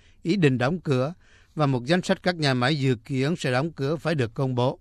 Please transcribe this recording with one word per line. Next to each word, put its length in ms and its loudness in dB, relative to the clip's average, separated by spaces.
ý 140 0
định 220 4
đóng 220 0
cửa 340 -2
và 120 0
một 180 0
danh 180 2
sách 200 -2
các 140 -2
nhà 180 0
máy 220 0
dự 280 0
kiến 320 -2
sẽ 160 -2
đóng 200 0
cửa 240 -4
phải 180 -4
được 200 -2
công 200 -2
bố. 260 0